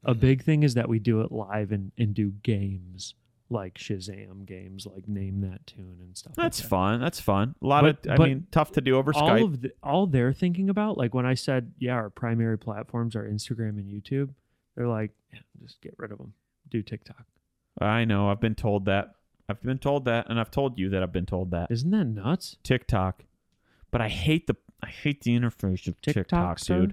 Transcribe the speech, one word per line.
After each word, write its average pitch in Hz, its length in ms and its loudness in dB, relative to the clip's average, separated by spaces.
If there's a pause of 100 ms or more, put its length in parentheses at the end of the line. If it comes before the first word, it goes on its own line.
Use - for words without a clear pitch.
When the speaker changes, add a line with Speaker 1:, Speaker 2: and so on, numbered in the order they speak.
Speaker 1:
A 127 60 2
Speaker 2:
Mm-hmm. 113 80 2
Speaker 1:
big 131 220 6
thing 151 220 4
is 131 100 2
that 117 140 2
we 113 100 2
do 110 240 2
it 117 100 -4
live 104 400 -4
and, 98 240 -4
and 107 160 0
do 101 180 0 (120)
games, 98 720 -4 (340)
like 98 300 -6
Shazam 98 680 -10
games, 95 420 -16
like 95 220 -14
Name 98 320 -4
That 95 260 -6
Tune 92 360 -20
and 90 120 -20
stuff - 220 -18
like 339 80 0
Speaker 2:
That's - 160 -2
Speaker 1:
that. - 80 -10
Speaker 2:
fun. 101 320 2
That's 156 200 -4
fun. 107 420 0
A - 40 -4
lot 143 180 6
Speaker 1:
But, 151 220 2
Speaker 2:
of, - 60 -2
I 123 60 4
Speaker 1:
but 160 100 8
Speaker 2:
mean, 135 220 -2
tough 151 220 2
to 147 100 2
do 131 160 4
over 139 160 2
Speaker 1:
all 151 160 4
Speaker 2:
Skype. 226 140 6
Speaker 1:
of 143 180 0
the, 131 100 -6 (100)
all 170 240 2
they're 131 280 4
thinking 180 340 0
about, 208 300 0
like, - 160 0
when 127 100 2
I 127 80 2
said, 127 460 0
"Yeah, 123 160 -2
our 110 160 -4
primary 113 480 0
platforms 113 580 -4
are 107 80 -4
Instagram 107 540 -6
and 98 100 -10
YouTube," 135 400 -4 (480)
they're 120 120 -2
like, 110 240 -4 (200)
"Yeah, - 60 -20 (240)
just 120 180 -20
get - 160 -18
rid 104 160 -12
of 101 80 -16
'em. 117 140 -18 (340)
Do 113 140 -4
TikTok." - 420 -14 (560)
Speaker 2:
I 113 240 2
know. 101 260 4
I've 101 100 0
been 110 140 2
told 101 300 0
that. 98 300 0 (340)
I've 104 140 -6
been 131 160 -4
told 143 260 0
that, 117 240 0
and 117 100 0
I've 113 120 -2
told 135 280 -2
you 92 120 0
that 95 120 2
I've 87 100 -4
been 90 120 -2
told 92 280 -4
that. 87 180 -2
Speaker 1:
Isn't 127 220 0
that 214 120 2
nuts? 113 580 -2
Speaker 2:
TikTok. 95 640 0 (680)
But 117 120 0
I 110 80 -2
hate 143 380 0
the, - 80 0 (260)
I - 60 -12
hate - 340 -4
the 120 120 2
interface 110 540 -2
of - 140 -6
Speaker 1:
TikTok, 147 120 -2 (120)
Speaker 2:
TikTok, 175 320 0
Speaker 1:
sir? 185 340 2